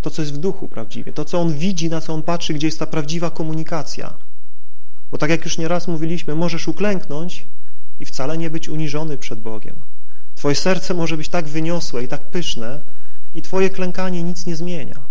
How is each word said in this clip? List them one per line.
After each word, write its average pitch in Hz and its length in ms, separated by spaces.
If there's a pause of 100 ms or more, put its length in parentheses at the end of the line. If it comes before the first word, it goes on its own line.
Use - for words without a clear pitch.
To, 247 80
co - 120
jest 147 120
w 143 40
duchu 160 300
prawdziwie. 113 460
To, 151 120
co 175 160
On 165 120
widzi, 165 360
na 160 120
co 160 120
On 156 100
patrzy, 170 300
gdzie 147 140
jest 156 120
ta 156 60
prawdziwa 160 460
komunikacja. 160 880 (920)
Bo 139 60
tak 151 120
jak 165 160
już 165 120
nieraz 170 300
mówiliśmy, 165 480
możesz 170 320
uklęknąć 175 800 (520)
i - 60
wcale 143 320
nie 165 120
być 160 200
uniżony 156 480
przed - 220
Bogiem. 110 360 (600)
Twoje 143 200
serce 185 380
może 165 240
być 151 120
tak 175 180
wyniosłe 160 560
i 127 40
tak - 220
pyszne 135 520 (520)
i 165 80
twoje 190 280
klękanie 185 540
nic 175 220
nie 170 100
zmienia. 165 400 (160)